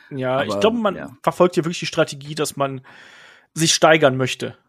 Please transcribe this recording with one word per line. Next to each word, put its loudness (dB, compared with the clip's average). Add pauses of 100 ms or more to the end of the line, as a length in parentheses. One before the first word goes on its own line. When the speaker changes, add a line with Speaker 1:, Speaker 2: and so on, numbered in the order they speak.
(100)
Speaker 1:
Ja, -2
ich -4
Speaker 2:
Aber, -4
Speaker 1:
glaube, 2
man -2
Speaker 2:
ja. -14 (120)
Speaker 1:
verfolgt 2
hier 0
wirklich -6
die -8
Strategie, -4
dass -6
man -6 (680)
sich 0
steigern 6
möchte. -4 (120)